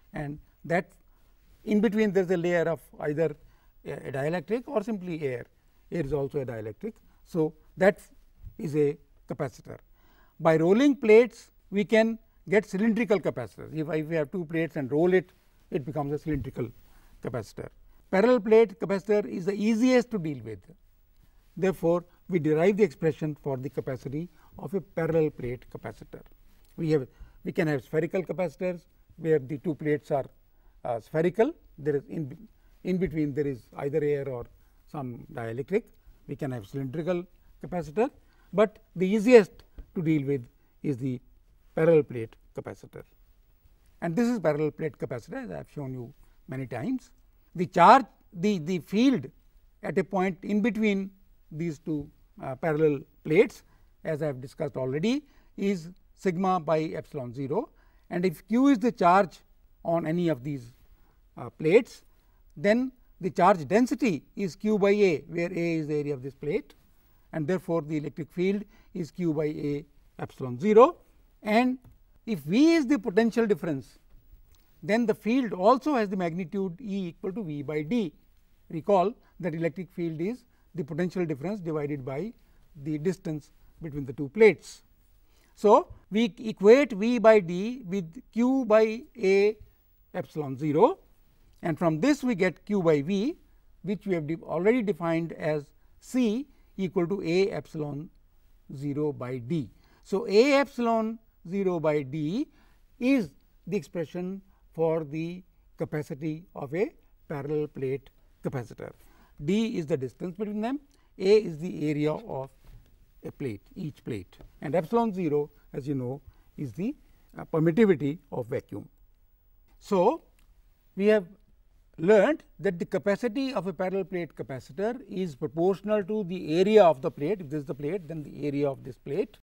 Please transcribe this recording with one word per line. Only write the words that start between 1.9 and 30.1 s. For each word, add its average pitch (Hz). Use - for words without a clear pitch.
there 190
is 170
a 185
layer 170
of 160
either 151
a, 156
a 143
dielectric 170
or 277
simply 180
air. 127
Air 165
is 135
also 139
a 131
dielectric. 113
So, 160
that 190
is 147
a 147
capacitor. -
By 160
rolling 214
plates, 226
we 202
can 226
get 202
cylindrical 202
capacitors. 131
If, 151
if 156
we 165
have 151
two 180
plates 160
and 135
roll 165
it, 185
it 147
becomes 143
a 147
cylindrical 135
capacitor. -
Parallel 226
plate 214
capacitor 196
is 196
the 196
easiest 233
to 220
deal 151
with. 110
Therefore, 170
we 180
derive 156
the 208
expression 156
for 139
the 127
capacity 143
of -
a 190
parallel 160
plate 123
capacitor. -
We 160
have, 135
we 180
can 165
have 143
spherical 165
capacitors 175
where 160
the 135
two 160
plates 151